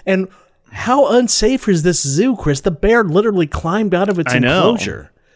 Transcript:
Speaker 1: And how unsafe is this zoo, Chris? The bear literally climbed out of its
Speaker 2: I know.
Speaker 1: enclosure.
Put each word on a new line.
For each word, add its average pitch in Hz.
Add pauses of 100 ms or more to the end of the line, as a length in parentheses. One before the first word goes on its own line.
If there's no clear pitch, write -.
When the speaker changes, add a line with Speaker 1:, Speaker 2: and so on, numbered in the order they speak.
Speaker 1:
And 190 (440)
how 262
unsafe 240
is 170
this 175
zoo, 190
Chris? 180
The 196
bear 220
literally 185
climbed 185
out 190
of 180
its 135
Speaker 2:
I 127
know. 160
Speaker 1:
enclosure. - (240)